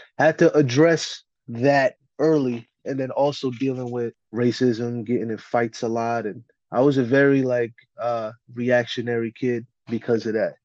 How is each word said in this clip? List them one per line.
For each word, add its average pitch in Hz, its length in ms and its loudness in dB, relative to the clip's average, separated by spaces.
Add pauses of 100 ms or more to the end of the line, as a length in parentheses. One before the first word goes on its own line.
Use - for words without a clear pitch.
(160)
had 160 220 2
to 165 180 4
address 151 680 2 (240)
that 131 480 2 (240)
early, 135 480 0 (160)
and 135 160 -6
then 131 100 -4
also 139 400 -2
dealing 127 400 -6
with 120 240 -6 (180)
racism, 120 720 0
getting 113 260 -2
in 107 80 -6
fights 117 440 -4
a 117 60 -4
lot. 117 360 -4
And 104 200 -10 (300)
I 120 60 2
was 139 160 4
a 135 80 2
very, 139 380 4
like, 123 320 -2 (260)
uh, 113 320 -4 (220)
reactionary 120 760 -2
kid 120 360 -4 (240)
because 113 340 -2
of 110 80 -4
that. 104 220 -2 (100)